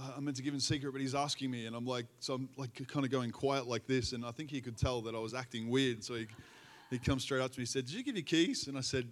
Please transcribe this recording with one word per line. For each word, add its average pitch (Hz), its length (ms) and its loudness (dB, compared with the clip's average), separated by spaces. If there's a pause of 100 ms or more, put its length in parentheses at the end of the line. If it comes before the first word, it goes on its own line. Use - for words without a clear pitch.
"Uh, 131 160 -6
I'm 139 80 -4
meant 143 140 0
to 131 40 -6
give 143 120 0
in 135 60 0
secret, 143 300 2
but 135 100 -4
he's 135 140 0
asking 139 380 0
me." 117 140 -4
And 113 100 -4
I'm 120 100 -2
like, 123 200 0 (120)
so - 160 -2
I'm, 127 220 -2
like, 131 180 -6 (140)
kinda 143 200 2
going 127 220 2
quiet 135 380 2
like 117 180 0
this. 127 260 4
And 120 120 -4
I 120 80 -6
think 151 180 -8
he 139 100 -4
could 117 160 -8
tell 123 260 2
that 113 120 -4
I 113 60 -2
was 113 140 -4
acting 117 340 -4
weird. 123 340 4
So 120 120 -6
he, 113 120 -2 (640)
he 127 80 0
comes 131 240 4
straight 131 180 2
up 127 120 2
to - 60 -12
me. 127 40 -2
He 117 40 -2
said, 131 200 0
"Did 143 80 -6
you 247 100 -6
give 262 120 -2
your 160 80 -2
keys?" 170 440 4
And 139 100 -4
I - 20 -2
said, 123 320 0